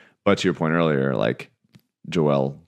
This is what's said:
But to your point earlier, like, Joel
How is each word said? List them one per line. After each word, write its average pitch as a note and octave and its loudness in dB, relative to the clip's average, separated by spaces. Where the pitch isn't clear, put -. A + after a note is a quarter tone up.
But G2 2
to - -2
your E2+ 2
point D#2+ -2
earlier, D2 0
like, A1+ -4
Joel C#2+ 0